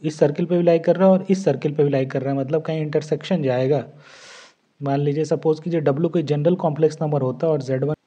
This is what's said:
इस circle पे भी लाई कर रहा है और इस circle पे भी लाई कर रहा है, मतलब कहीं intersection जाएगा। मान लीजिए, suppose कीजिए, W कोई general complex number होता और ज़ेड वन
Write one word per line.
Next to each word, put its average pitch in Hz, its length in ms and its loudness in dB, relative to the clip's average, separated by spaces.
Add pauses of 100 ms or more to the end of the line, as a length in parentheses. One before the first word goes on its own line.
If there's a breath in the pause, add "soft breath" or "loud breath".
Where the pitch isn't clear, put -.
इस 151 160 -6
circle 156 260 2
पे 175 120 0
भी 175 60 2
लाई 170 160 4
कर 170 160 2
रहा 190 120 4
है 190 60 8
और 185 160 0
इस 190 160 0
circle 147 300 0
पे 151 80 2
भी 143 60 2
लाई 135 160 0
कर 131 160 -4
रहा 135 120 -2
है, 139 60 -2
मतलब 147 220 -2
कहीं 160 200 -4
intersection 151 640 -2
जाएगा। 131 400 0 (960 loud breath)
मान 139 180 0
लीजिए, 147 260 0
suppose 156 340 0
कीजिए, 170 240 -2
W 147 280 0
कोई 165 120 0
general 147 340 0
complex 156 440 0
number 147 200 0
होता 127 260 -2
और 151 140 0
ज़ेड 131 220 -2
वन 151 120 -2 (120)